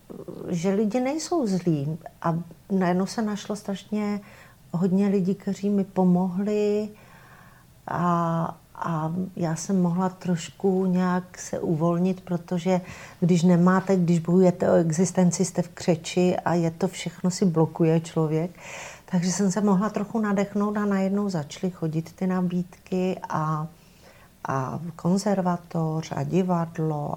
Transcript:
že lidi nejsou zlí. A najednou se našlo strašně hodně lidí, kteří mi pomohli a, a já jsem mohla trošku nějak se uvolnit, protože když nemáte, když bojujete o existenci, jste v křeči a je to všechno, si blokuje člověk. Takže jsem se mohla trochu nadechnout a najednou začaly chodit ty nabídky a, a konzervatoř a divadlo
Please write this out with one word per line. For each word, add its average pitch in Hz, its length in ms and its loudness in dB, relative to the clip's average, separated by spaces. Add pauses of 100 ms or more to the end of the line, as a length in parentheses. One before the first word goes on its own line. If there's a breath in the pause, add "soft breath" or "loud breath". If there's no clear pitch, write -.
(500)
že 180 240 -2
lidi 214 260 0
nejsou 294 480 -2
zlí. 165 500 0 (240)
A 165 140 0 (360)
najednou 185 340 2
se - 160 -6
našlo 208 340 -4
strašně 208 640 -6 (520 soft breath)
hodně 190 360 2
lidí, 190 280 2
kteří 202 340 -4
mi 202 140 2
pomohli 202 1080 2 (960 soft breath)
a, 165 720 0 (180)
a 160 380 -4 (220)
já 160 200 -2
jsem 190 260 0
mohla 180 280 2
trošku 185 760 -2
nějak 180 520 0
se - 220 -8
uvolnit, 170 600 0
protože 180 600 -2 (380 loud breath)
když 170 240 4
nemáte, 185 520 6
když 175 240 4
bojujete 180 520 4
o 190 40 6
existenci, 175 680 2
jste - 160 -2
v 170 80 -10
křeči 180 640 0 (100)
a 160 80 0
je 165 180 2
to 170 160 -2
všechno, 180 440 -4
si 202 140 0
blokuje 160 540 2
člověk. 160 520 -2 (600 loud breath)
Takže 180 200 0
jsem 196 200 0
se 202 100 -2
mohla 202 280 2
trochu 214 300 -4
nadechnout 202 580 0
a 208 80 0
najednou 196 440 0
začaly 175 420 -4
chodit 160 440 -4
ty 190 120 -4
nabídky 185 920 -2 (100)
a, 156 380 -2 (800 soft breath)
a 135 320 -4 (160)
konzervatoř 175 1200 -2
a - 80 -2
divadlo 165 920 -2